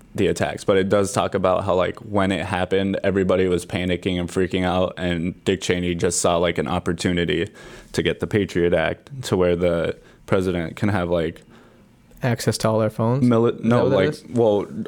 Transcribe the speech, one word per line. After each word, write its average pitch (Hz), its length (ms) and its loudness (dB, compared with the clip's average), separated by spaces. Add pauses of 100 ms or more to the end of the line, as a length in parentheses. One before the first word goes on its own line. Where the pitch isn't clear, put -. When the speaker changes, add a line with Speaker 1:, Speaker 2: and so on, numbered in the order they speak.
(160)
Speaker 1:
the 101 100 2
attacks, - 380 -2
but 101 120 2
it 95 140 2
does 101 240 2
talk 95 220 0
about 92 300 2
how, 90 100 2
like, 90 240 0
when 98 320 0
it 90 160 -2
happened, 95 560 -2
everybody 92 440 2
was 87 160 0
panicking 90 560 -2
and 87 80 -2
freaking 92 380 0
out, 90 320 0
and 87 380 -2 (100)
Dick 95 160 0
Cheney 90 320 0
just 87 260 -2
saw, 87 180 2
like, 87 200 0
an 76 100 -2
opportunity 85 800 -2 (460)
to - 80 0
get 82 200 -2
the 87 60 -2
Patriot 87 460 0
Act 82 380 -2 (140)
to 101 120 0
where 90 180 4
the 85 400 0 (300)
president 90 520 -2
can 104 120 0
have, 90 220 -2
like, 85 320 -2 (800)
Speaker 2:
access 117 360 0
to - 100 0
all 110 120 2
our 107 80 2
phones? 120 340 0
Speaker 1:
Mili-, 117 340 4
Speaker 2:
Is - 60 -10
Speaker 1:
no, 113 140 2
Speaker 2:
that 120 60 4
what - 80 2
that - 40 4
Speaker 1:
like, 95 140 2
Speaker 2:
is? - 200 -8
Speaker 1:
well, 110 360 2 (220)